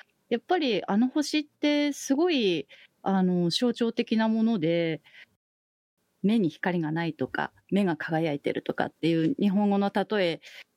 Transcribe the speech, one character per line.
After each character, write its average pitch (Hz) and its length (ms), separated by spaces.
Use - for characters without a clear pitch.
や 240 100
っ - 80
ぱ 370 120
り 240 280
あ 196 100
の 247 120
星 302 320
っ 294 40
て 294 480
す - 220
ご 339 160
い、 202 380
あ 190 200
の、 180 280
象 240 240
徴 233 160
的 226 260
な 220 120
も 220 140
の 226 180
で、 165 420
目 214 160
に 185 100
光 180 320
が 151 120
な 170 140
い 156 60
と 131 140
か、 - 240
目 196 140
が 165 120
輝 160 380
い 143 40
て - 140
る - 100
と - 100
か - 140
っ - 40
て - 180
い 165 60
う 160 260
日 202 80
本 202 220
語 202 80
の 202 140
例 196 320
え 160 160